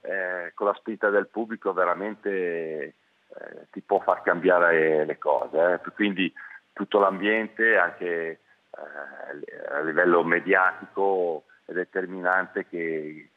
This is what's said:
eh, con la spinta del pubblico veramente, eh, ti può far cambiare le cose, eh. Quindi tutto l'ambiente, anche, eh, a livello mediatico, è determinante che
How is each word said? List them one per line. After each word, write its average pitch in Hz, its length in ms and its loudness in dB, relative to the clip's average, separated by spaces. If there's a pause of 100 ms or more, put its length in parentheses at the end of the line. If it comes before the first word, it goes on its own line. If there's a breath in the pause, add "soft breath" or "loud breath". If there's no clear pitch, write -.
eh, 90 520 -6
con 101 120 -2
la 101 80 2
spinta 107 340 -2
del 101 200 2
pubblico 110 440 -4
veramente, 90 560 -2
eh, 82 640 -4 (760)
ti 98 100 -12
può 98 200 2
far - 220 2
cambiare 82 840 4
le 76 120 -6
cose, 73 540 2 (100)
eh. 90 120 -10
Quindi 95 360 0 (420 loud breath)
tutto 101 260 0
l'ambiente, 107 800 2
anche, 87 280 0
eh, 73 1700 -10
a 71 80 -2
livello 85 440 4
mediatico, 92 1200 0 (200 soft breath)
è 82 80 -14
determinante 92 960 -4
che 78 680 -8